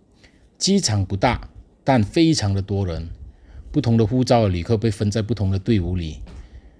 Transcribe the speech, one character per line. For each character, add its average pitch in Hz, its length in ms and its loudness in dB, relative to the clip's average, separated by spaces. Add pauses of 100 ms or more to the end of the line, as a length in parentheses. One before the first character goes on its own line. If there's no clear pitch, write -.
(580)
机 190 220 2
场 104 240 0
不 98 100 -6
大， 110 340 0 (360)
但 127 180 4
非 160 320 2
常 101 180 0
的 98 80 -2
多 98 240 -2
人， 82 240 -6 (640)
不 151 100 -2
同 113 160 2
的 113 80 6
护 127 200 0
照 117 240 4
旅 90 160 -2
客 113 120 0
被 110 140 0
分 104 180 -2
在 110 140 -2
不 104 100 -4
同 101 160 -2
的 95 80 0
队 107 220 0
伍 87 160 -2
里， 82 260 -6 (600)